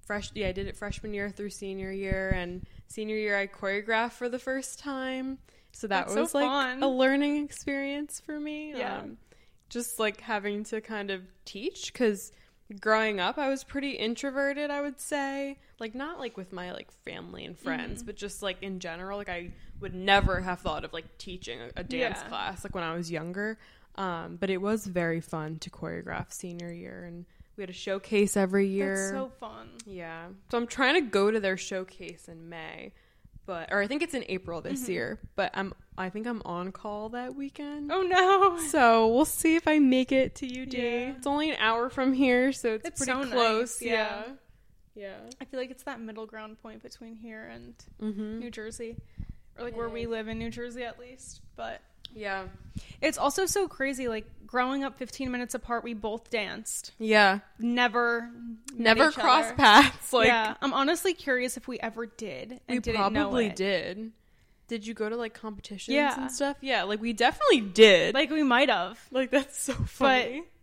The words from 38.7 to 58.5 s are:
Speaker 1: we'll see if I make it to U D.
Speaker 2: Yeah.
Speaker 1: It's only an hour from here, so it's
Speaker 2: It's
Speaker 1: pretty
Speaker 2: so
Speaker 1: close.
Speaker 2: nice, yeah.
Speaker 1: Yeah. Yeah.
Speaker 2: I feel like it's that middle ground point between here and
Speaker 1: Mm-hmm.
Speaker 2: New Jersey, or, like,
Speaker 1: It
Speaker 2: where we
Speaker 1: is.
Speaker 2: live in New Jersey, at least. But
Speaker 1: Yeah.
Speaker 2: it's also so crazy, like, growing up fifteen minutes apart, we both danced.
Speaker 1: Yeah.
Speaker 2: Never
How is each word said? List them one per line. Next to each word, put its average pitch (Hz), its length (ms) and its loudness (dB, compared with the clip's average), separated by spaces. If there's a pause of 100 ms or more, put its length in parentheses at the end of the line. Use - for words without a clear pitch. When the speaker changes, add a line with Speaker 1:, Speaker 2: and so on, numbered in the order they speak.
Speaker 1:
we'll 247 160 6
see 320 320 2
if 339 100 2
I 302 140 6
make 262 320 6
it 262 240 2
to 277 100 -10
U 254 200 -8
D. 262 140 -6
Speaker 2:
Yeah. 240 360 -2
Speaker 1:
It's 254 100 -6
only 294 240 0
an - 80 -4
hour 233 320 2
from 262 220 2
here, 254 400 6
so 233 220 -2
it's 220 120 -6
Speaker 2:
It's 330 180 -4
Speaker 1:
pretty 254 200 -2
Speaker 2:
so 254 40 -6
Speaker 1:
close. 233 520 2
Speaker 2:
nice, - 20 -10
yeah. 214 420 -2
Speaker 1:
Yeah. 247 80 -12 (600)
Yeah. 208 360 -16 (100)
Speaker 2:
I 269 40 -12
feel 269 140 -10
like 254 140 -8
it's 254 120 -20
that 254 160 -10
middle 220 260 -12
ground 220 360 -16
point 220 220 -18
between 226 320 -18
here 220 300 -16
and 233 280 -18 (260)
Speaker 1:
Mm-hmm. 214 380 -6
Speaker 2:
New 240 140 -10
Jersey, 226 460 -12 (580)
or, 233 80 -12
like, 240 100 -8
Speaker 1:
It - 20 -8
Speaker 2:
where 233 120 -4
we 233 140 -6
Speaker 1:
is. 233 60 -4
Speaker 2:
live 220 200 -6
in 226 100 -8
New 226 120 -6
Jersey, 240 340 -10
at 233 160 -12
least. 247 400 -20 (160)
But 226 240 -10 (340)
Speaker 1:
Yeah. 196 300 -6 (560)
Speaker 2:
it's 302 180 0
also 320 280 2
so 392 200 0
crazy, 269 420 -4
like, 220 180 -4 (200)
growing 254 380 0
up 262 140 -6
fifteen 254 320 -8
minutes 247 240 -6
apart, 240 300 -4
we 240 100 -6
both 220 360 -6
danced. 208 680 -6
Speaker 1:
Yeah. 214 420 6 (180)
Speaker 2:
Never 240 720 0 (420)